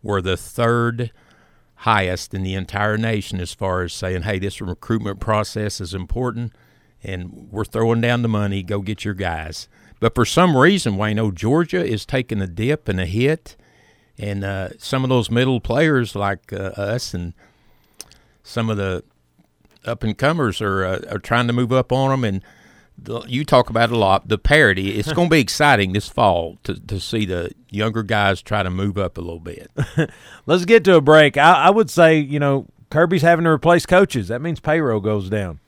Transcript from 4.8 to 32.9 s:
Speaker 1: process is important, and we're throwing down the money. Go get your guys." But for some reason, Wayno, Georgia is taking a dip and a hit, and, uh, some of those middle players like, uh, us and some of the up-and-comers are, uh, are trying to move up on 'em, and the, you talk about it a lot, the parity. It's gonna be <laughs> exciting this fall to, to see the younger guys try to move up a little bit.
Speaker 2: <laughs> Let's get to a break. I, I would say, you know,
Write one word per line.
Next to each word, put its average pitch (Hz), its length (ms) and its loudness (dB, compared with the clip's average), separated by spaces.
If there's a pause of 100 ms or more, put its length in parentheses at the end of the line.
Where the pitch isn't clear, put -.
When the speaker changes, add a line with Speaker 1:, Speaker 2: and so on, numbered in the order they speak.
Speaker 1:
process 107 580 -4
is 90 140 -10
important, 117 640 -6 (480)
and 90 480 -12
we're 104 160 -6
throwing 113 340 0
down 120 220 0
the 117 60 0
money. 101 340 -2
Go 101 180 -6
get 101 240 -8
your 107 80 -4
guys." 82 560 -8 (320)
But 113 140 0
for 120 100 4
some 170 320 4
reason, 151 400 4
Wayno, 107 380 -2
Georgia 156 500 -2
is 104 220 -4
taking 123 340 -4
a 95 60 -4
dip 110 420 -4
and 92 100 -2
a 92 60 -2
hit, 123 500 -2 (640)
and, 101 260 -6
uh, 95 340 -6
some 131 260 -4
of 127 60 -2
those 120 200 0
middle 123 300 0
players 131 560 0
like, 98 380 -4
uh, 95 220 -8
us 101 360 -6
and 87 220 -8 (1080)
some 113 280 -4
of 107 80 -2
the 95 260 -4 (800)
up-and-comers 117 760 -2
are, 98 240 -2
uh, 92 160 -2 (100)
are 101 80 -6
trying 120 300 0
to 120 40 -2
move 120 200 0
up 131 200 0
on 135 200 0
'em, 131 120 -2
and 98 160 -2 (580)
the, 117 240 -10
you 127 220 -4
talk 127 260 4
about 113 200 2
it 120 40 -2
a 117 40 2
lot, 95 300 2
the 104 100 0
parity. 98 600 2
It's 147 140 -4
gonna 175 160 0
be 156 120 4
<laughs> - 0 -
exciting 113 520 2
this 104 160 -2
fall 85 560 0
to, 95 100 -6 (120)
to 101 140 -8
see 110 240 -4
the 87 280 -6 (180)
younger 107 320 -2
guys 101 400 0
try 107 200 -4
to 92 80 -4
move 95 280 -4
up 92 200 -4
a - 20 -12
little 85 200 -12
bit. 85 300 -16 (260)
Speaker 2:
<laughs> 156 140 0 (360)
Let's 175 200 2
get 220 180 6
to 185 120 8
a 156 40 10
break. 151 360 8
I, 151 300 6
I 185 40 8
would 214 200 2
say, 160 280 6
you 147 200 -2
know, 139 280 0 (240)